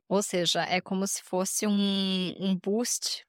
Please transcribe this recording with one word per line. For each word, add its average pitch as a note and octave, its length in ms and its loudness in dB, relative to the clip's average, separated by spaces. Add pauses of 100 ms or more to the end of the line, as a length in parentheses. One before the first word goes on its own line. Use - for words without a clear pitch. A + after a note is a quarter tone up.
Ou G3 140 2
seja, F3 440 0
é F3+ 140 0
como F#3+ 280 -2
se - 160 -4
fosse F#3 420 -2
um, G3 720 2
um F#3+ 180 2
boost - 720 -2